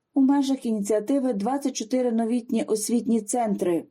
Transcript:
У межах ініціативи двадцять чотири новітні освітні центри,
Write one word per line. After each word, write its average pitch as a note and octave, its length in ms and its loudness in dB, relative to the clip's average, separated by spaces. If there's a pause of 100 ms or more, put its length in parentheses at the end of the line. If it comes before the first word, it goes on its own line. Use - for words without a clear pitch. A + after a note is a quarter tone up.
(140)
У C#4 80 2
межах C4+ 440 2
ініціативи A3 680 0
двадцять A#3+ 420 -2
чотири B3 360 0
новітні A3+ 520 0
освітні A3+ 580 0
центри, G3+ 680 0